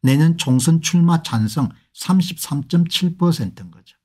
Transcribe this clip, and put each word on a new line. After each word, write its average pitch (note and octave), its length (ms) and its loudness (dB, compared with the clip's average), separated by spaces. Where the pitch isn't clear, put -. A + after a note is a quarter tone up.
내년 D3+ 360 4
총선 C3+ 440 2
출마 E3+ 420 2
찬성 A2 460 -2
삼십삼점칠 F3 1200 -2
퍼센트인 A#2 520 -4
거죠. - 360 -20